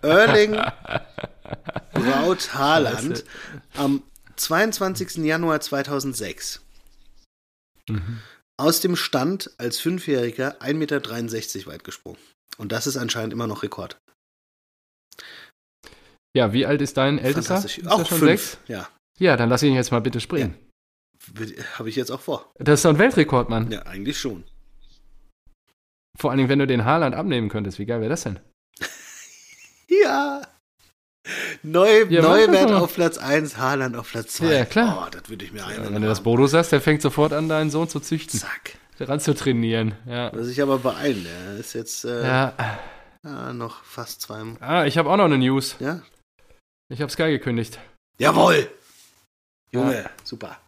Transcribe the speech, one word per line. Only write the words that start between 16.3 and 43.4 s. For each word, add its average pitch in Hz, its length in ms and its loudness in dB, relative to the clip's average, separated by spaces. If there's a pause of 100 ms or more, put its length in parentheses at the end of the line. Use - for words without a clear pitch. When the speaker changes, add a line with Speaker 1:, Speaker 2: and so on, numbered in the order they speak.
Speaker 2:
Ja, 117 180 2
wie 127 120 2
alt 143 160 0
ist - 160 -4
dein 139 200 2
Ältester? 151 380 -2
Speaker 1:
Fantastisch. 202 240 -4
Speaker 2:
Ist 180 60 -14
der 175 80 2
Speaker 1:
Auch 180 120 2
Speaker 2:
schon 170 140 -2
Speaker 1:
fünf. 160 220 6
Speaker 2:
sechs? - 160 -10 (100)
Speaker 1:
Ja. 98 200 -10 (320)
Speaker 2:
Ja, 175 180 6
dann 117 120 2
lass 123 140 2
ihn 143 100 4
jetzt 127 180 0
mal 120 100 2
bitte 120 180 -4
springen. 120 360 -4 (760)
Speaker 1:
Ja. - 60 -20
Will-, 110 160 -12 (220)
hab 110 100 -10
ich 110 80 -8
jetzt 123 160 -4
auch 131 100 -8
vor. - 380 -8
Speaker 2:
Das 147 200 6
ist - 60 2
doch 165 60 8
ein 151 80 4
Weltrekord, 143 500 4
Mann. 113 220 -2
Speaker 1:
Ja, 104 120 -8
eigentlich 101 360 -8
schon. 98 240 -8 (1700)
Speaker 2:
Vor 135 140 -2
allen 135 60 0
Dingen, 131 120 2
wenn 139 100 4
du 139 80 2
den 120 180 2
Haaland 147 300 2
abnehmen 131 340 -2
könntest. 101 300 -6
Wie 101 60 -6
geil 117 160 -2
wär 110 80 -2
das 165 140 -4
denn? 95 160 -8 (400)
Speaker 1:
<laughs> - 80 -8 (1160)
Ja. 277 380 0 (1200)
Neu-, 196 460 8
Speaker 2:
Ja, 165 120 6
mach 160 160 8
das 220 100 8
Speaker 1:
Neuwert - 180 8
Speaker 2:
doch 233 60 6
mal. 196 100 6
Speaker 1:
auf 170 140 0
Platz 165 220 2
eins, 143 400 0
Haaland 131 400 0
auf 113 140 -12
Platz 117 220 -8
zwei. 165 200 2
Speaker 2:
Ja, 127 120 4
klar. 214 400 0
Speaker 1:
Oh, - 60 -14
das - 180 -18
würde 110 160 -12
ich - 80 -16
mir - 60 -12
Speaker 2:
Ja, - 80 -10
Speaker 1:
einmal 104 260 -8
Speaker 2:
wenn 107 80 -2
du 107 60 0
das 110 120 0
Speaker 1:
haben. - 60 -12
Speaker 2:
Bodo 120 220 6
sagst, 165 240 4
der 143 100 4
fängt 151 200 2
sofort 147 320 2
an, 156 160 -2
deinen 156 200 2
Sohn 160 200 -2
zu 147 100 -6
züchten. 151 400 -6
Speaker 1:
Zack. - 380 -12 (220)
Speaker 2:
Daran 139 200 -4
zu 147 160 0
trainieren, 113 580 0 (120)
ja. 120 300 -8
Speaker 1:
Muss 117 140 -6
ich 131 120 -2
aber 135 180 2
beeilen, 120 460 -2
der 90 320 -12
ist - 160 -14
jetzt, - 320 -10
äh, 120 200 -4
Speaker 2:
Ja. 131 280 0 (720)
Speaker 1:
ja, 127 280 -12